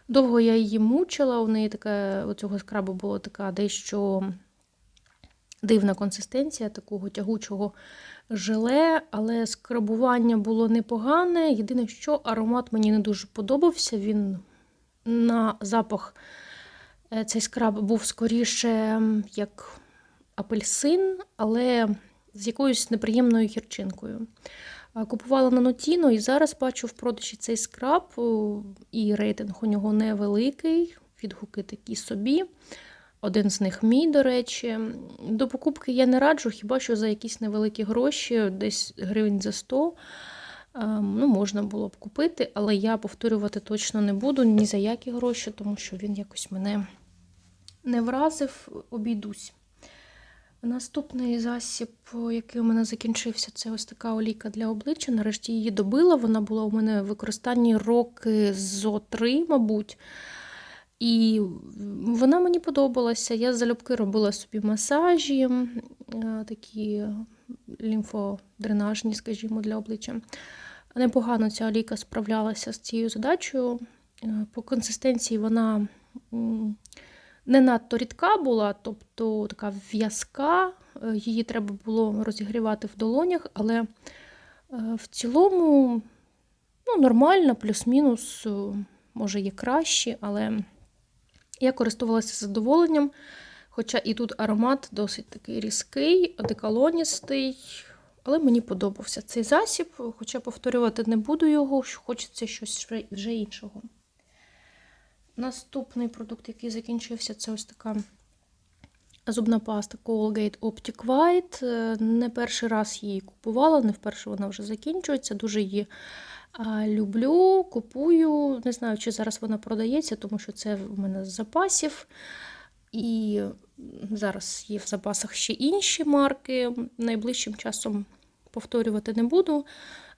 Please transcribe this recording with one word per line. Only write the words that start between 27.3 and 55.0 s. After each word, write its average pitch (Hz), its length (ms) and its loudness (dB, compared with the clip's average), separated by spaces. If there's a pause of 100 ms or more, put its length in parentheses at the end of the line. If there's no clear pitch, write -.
цей 226 200 -4
скраб, 285 460 0 (140)
о, 214 460 0 (300)
і 208 220 2
рейтинг 208 480 -2
у 226 40 0
нього 208 260 2
невеликий, 220 1040 0 (260)
відгуки 202 400 -10
такі 214 340 -12
собі. 247 480 0 (760)
Один 208 300 2
з - 100 -2
них 190 220 -2
мій, 247 240 6
до 294 160 6
речі. 240 560 0 (500)
До 220 200 2
покупки 269 440 -4
я 254 140 4
не 254 120 6
раджу, 285 320 4
хіба 214 300 -4
що 240 160 -2
за 214 120 0
якісь 214 320 -4
невеликі 214 420 -2
гроші, 226 680 0
десь 202 480 -4
гривень 208 420 2
за 202 120 -4
сто. 294 420 -2 (800)
Ем, 214 440 -2
ну, 262 80 2
можна 202 360 2
було 208 260 -4
б - 80 -20
купити, 294 580 -2
але 208 220 2
я 220 200 0
повторювати 208 640 -2
точно 214 400 -4
не 202 120 2
буду 262 320 2
ні 214 220 6
за 208 100 -2
які 226 340 -2
гроші, 240 400 -4
тому 208 260 -6
що - 200 -10
він 202 180 -6
якось - 360 -10
мене 196 360 -2 (1000)
не 240 160 0
вразив, 269 680 -2 (220)
обійдусь. 214 600 -6 (1120)
Наступний 247 760 -4
засіб, 233 520 -6 (420)
який 226 280 -4
у 233 40 2
мене 226 200 4
закінчився, 226 720 -4
це - 160 -8
ось 220 140 -8
така 226 300 -8
олійка 220 360 -4
для 220 180 -4
обличчя. 233 440 -4